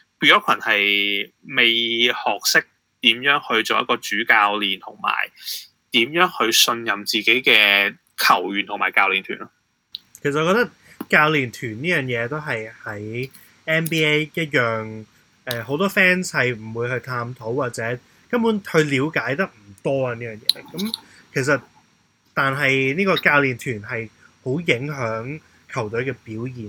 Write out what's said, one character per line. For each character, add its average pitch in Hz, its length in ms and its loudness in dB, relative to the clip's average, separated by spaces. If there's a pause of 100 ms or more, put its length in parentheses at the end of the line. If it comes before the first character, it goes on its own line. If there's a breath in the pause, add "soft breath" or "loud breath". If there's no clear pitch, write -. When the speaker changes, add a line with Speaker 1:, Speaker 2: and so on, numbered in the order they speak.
(200 soft breath)
Speaker 1:
Bjorkgren 147 400 4
係 101 720 0 (240)
未 117 520 2
學 117 380 -2
識 - 200 2 (360)
點 113 180 4
樣 139 360 0
去 110 80 2
做 113 160 0
一 127 60 -2
個 123 120 -2
主 104 260 -4
教 104 340 4
練， 98 220 -4
同 - 220 -18
埋 - 280 -2 (640 loud breath)
點 117 200 2
樣 170 340 2
去 113 60 2
信 117 340 2
任 101 200 -2
自 107 160 -2
己 117 200 2
嘅 104 540 4 (220)
球 95 360 2
員 98 120 -2
同 104 140 -8
埋 95 120 0
教 98 180 4
練 95 120 0
團 - 160 -10
咯。 - 140 -16 (720)
Speaker 2:
其 147 60 0
實 147 140 0
我 175 100 2
覺 220 60 2
得 226 120 0 (360 soft breath)
教 156 220 4
練 139 220 0
團 107 320 -10
呢 165 40 -4
樣 165 160 0
嘢 120 240 -2
都 143 100 -6
係 117 340 -8 (120)
喺 110 460 -8 (360 soft breath)
N 160 200 0
B 160 180 0
A 151 200 2
一 151 40 -6 (200)
樣， 113 580 -2 (400 soft breath)
誒， 120 180 -4
好 131 140 -6
多 190 120 0
fans 185 400 2
係 127 280 0
唔 110 160 -12
會 117 160 -4
去 123 160 -4
探 123 300 -6
討 113 180 -8
或 131 160 -2
者 117 300 -6 (300 soft breath)
根 247 120 0
本 220 220 2
去 - 200 0
了 143 300 0
解 127 220 -2
得 185 100 0
唔 101 380 -18
多 135 240 0
啊 120 80 -4
呢 113 60 -12
樣 110 180 -10
嘢。 - 240 -8 (100)
咁 202 220 -6 (380 loud breath)
其 147 80 -2
實， 131 200 2 (720)
但 135 220 2
係 135 400 2
呢 196 100 0
個 185 120 2
教 147 240 4
練 131 160 0
團 107 320 -8
係 113 200 -8 (340 soft breath)
好 131 160 -2
影 143 280 -2
響 127 520 -6 (320 soft breath)
球 113 180 -4
隊 113 120 -4
嘅 131 120 -4 (100)
表 110 220 -10
現 123 240 -10